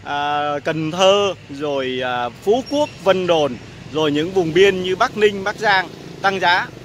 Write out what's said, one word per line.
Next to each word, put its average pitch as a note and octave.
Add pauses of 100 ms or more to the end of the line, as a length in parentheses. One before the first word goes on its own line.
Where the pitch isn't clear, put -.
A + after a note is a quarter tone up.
ờ, D3
Cần D#3+
Thơ, F#3+ (160)
rồi, C#3
ờ, B2 (140)
Phú A#3
Quốc, D4 (140)
Vân F#3
Đồn, D3+ (380)
rồi D3+
những D#3
vùng F3
biên F#3
như F#3
Bắc A3
Ninh, G#3
Bắc G#3
Giang F#3+ (340)
tăng G3
giá. F3+ (160)